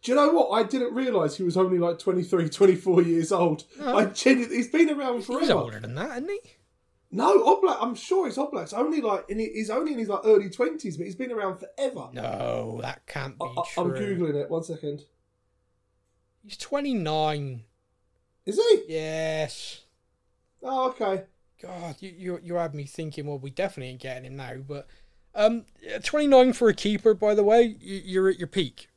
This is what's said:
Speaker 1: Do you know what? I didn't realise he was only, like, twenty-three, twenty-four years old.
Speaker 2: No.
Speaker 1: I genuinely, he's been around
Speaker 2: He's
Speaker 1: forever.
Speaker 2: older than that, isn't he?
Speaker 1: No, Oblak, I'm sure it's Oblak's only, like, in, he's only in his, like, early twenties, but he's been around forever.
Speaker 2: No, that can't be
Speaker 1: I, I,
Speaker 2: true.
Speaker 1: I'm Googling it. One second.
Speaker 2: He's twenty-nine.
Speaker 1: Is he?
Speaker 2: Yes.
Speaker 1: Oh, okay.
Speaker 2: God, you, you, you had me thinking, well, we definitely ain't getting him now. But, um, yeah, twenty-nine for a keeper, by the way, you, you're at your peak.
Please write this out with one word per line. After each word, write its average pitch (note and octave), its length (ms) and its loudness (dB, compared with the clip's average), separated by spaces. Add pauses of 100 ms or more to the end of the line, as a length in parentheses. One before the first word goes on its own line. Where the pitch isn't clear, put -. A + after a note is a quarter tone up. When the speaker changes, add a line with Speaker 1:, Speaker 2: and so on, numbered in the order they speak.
Speaker 1:
Do A#3+ 100 -2
you C4 40 4
know D4 140 6
what? E4 220 4
I A3 100 2
didn't B3 320 -2
realise G#3+ 440 -2
he F#3+ 60 -4
was F3 140 0
only, F#3 220 2
like, E3+ 180 0
twenty-three, F3+ 520 0
twenty-four F3+ 520 4
years E3 300 0
old. E3+ 320 2 (160)
Speaker 2:
No. G3+ 180 0
Speaker 1:
I G#3+ 80 4
genuinely, B3 520 2
he's A#3 100 -2
been D#4 240 2
around C#4 260 -4
Speaker 2:
He's A3 80 -8
Speaker 1:
forever. C4 280 0
Speaker 2:
older A#2+ 260 -4
than A2+ 160 -12
that, A#3 220 -8
isn't D4+ 120 -8
he? G4+ 100 -8 (720)
Speaker 1:
No, C4+ 340 4
Oblak, - 380 4
I'm A#3+ 140 -4
sure F#4 320 0
it's A3+ 100 -6
Oblak's C4+ 360 -6
only, D4+ 280 0
like, D4+ 280 -2
in, G#3+ 100 -4
he's A3 320 -4
only D4+ 220 -2
in A#3+ 60 -6
his, G#3+ 100 -4
like, G3 160 -2
early G3+ 260 6
twenties, B3 460 -4
but E3 100 -8
he's F#3 80 -12
been B3+ 160 -8
around G3 260 -4
forever. B3 560 -8
Speaker 2:
No, A#2 680 -6
that - 240 -12
can't C#3 320 -10
be E3+ 60 -6
Speaker 1:
I, - 20 -8 (140)
I, - 20 -2 (100)
Speaker 2:
true. F3 100 -2
Speaker 1:
I'm F3 100 0
Googling F3 500 -2
it. - 80 -10
One D#3+ 120 -4
second. D3 420 -10 (1400)
Speaker 2:
He's G#3 140 -16
twenty-nine. D#3 1040 -2 (840)
Speaker 1:
Is G#3+ 120 -2
he? A4+ 300 4
Speaker 2:
Yes. D#3 960 -6 (800)
Speaker 1:
Oh, C4 280 -2
okay. F#3+ 340 -2 (380)
Speaker 2:
God, E3+ 380 -12
you, F#3+ 160 -16
you, F3+ 280 -10
you F3 120 -8
had E3 200 -4
me D3 100 -8
thinking, D3+ 420 -10
well, D3 120 -8
we C#3 100 -12
definitely C#3+ 420 -6
ain't B2+ 100 -16
getting B2+ 240 -12
him C3 100 -16
now. B2+ 200 -12 (120)
But, C#3+ 200 -12 (460)
um, A3+ 320 2 (160)
yeah, - 160 -10
twenty-nine C4 560 6
for A#3+ 160 4
a G3+ 60 2
keeper, G#3+ 400 4
by G#3+ 180 2
the G#3 100 4
way, A3+ 360 6
you, G3 260 -10
you're F#3+ 240 2
at F#3+ 80 0
your E3+ 100 -8
peak. D3 500 -6